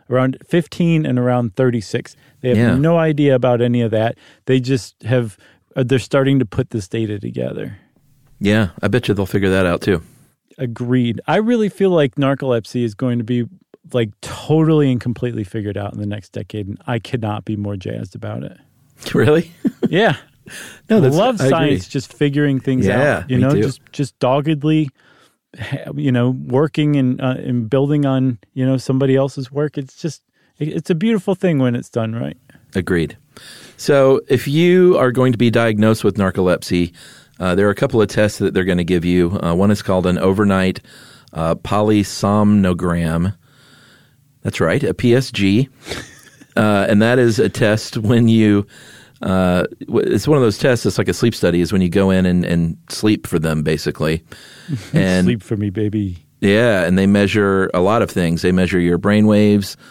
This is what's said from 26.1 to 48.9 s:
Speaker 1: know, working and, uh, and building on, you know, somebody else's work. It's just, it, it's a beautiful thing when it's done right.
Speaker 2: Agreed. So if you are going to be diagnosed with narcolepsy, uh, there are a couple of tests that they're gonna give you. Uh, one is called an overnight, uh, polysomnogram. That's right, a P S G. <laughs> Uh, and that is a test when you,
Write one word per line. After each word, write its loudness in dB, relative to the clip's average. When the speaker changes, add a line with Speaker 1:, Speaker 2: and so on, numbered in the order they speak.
Speaker 1:
know, 2
working 0
and, 0
uh, -2
and -4
building 0
on, -2
you -4
know, 0
somebody 0
else's -2
work. -6
It's -12
just, -8
it, -6
it's -6
a 0
beautiful -2
thing 0
when 0
it's -8
done -4
right. -10
Speaker 2:
Agreed. -2
So 4
if 0
you 4
are 2
going 2
to -2
be 4
diagnosed 2
with 0
narcolepsy, 0
uh, -2
there 2
are 4
a -2
couple 0
of 4
tests 0
that 0
they're 0
gonna 0
give 0
you. 2
Uh, 0
one 2
is 0
called 0
an 2
overnight, 0
uh, -2
polysomnogram. 0
That's -6
right, 0
a -2
P 2
S 0
G. 2
<laughs> -20
Uh, 2
and 4
that 4
is 2
a 2
test -2
when 2
you, 4